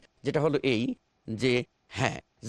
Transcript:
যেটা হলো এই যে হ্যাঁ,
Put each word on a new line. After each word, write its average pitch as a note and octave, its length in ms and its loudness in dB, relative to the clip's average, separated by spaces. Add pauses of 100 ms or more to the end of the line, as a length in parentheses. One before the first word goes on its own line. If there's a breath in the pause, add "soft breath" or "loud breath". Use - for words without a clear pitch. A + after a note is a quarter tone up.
(260)
যেটা C#3+ 180 0
হলো D3 140 2 (160)
এই A2 80 2 (460)
যে A2+ 240 0 (440)
হ্যাঁ, - 220 0 (300)